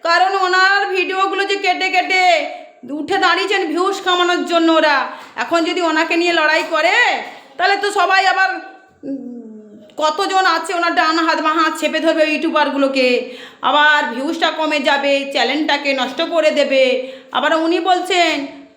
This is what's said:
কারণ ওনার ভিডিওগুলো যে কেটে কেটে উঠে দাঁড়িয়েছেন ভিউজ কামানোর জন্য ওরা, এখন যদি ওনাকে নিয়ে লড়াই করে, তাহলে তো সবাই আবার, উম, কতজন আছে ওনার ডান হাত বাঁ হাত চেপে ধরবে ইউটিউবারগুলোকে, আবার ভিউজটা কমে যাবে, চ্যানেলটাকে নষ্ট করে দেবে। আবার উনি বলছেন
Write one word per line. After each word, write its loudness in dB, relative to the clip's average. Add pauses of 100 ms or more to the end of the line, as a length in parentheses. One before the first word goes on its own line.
কারণ 2
ওনার 2
ভিডিওগুলো -2
যে -2
কেটে 0
কেটে 2 (680)
উঠে -4
দাঁড়িয়েছেন 0
ভিউজ -2
কামানোর 0
জন্য 2
ওরা, 2 (280)
এখন -2
যদি -2
ওনাকে 0
নিয়ে 2
লড়াই 2
করে, 0 (640)
তাহলে 2
তো -4
সবাই 2
আবার, 0 (540)
উম, -14 (260)
কতজন 0
আছে 0
ওনার 0
ডান 2
হাত 0
বাঁ 0
হাত 0
চেপে -2
ধরবে 2
ইউটিউবারগুলোকে, 0 (540)
আবার 4 (160)
ভিউজটা -2
কমে -2
যাবে, 0 (180)
চ্যানেলটাকে 0
নষ্ট -4
করে 2
দেবে। 2 (480)
আবার 0
উনি 0
বলছেন 0 (300)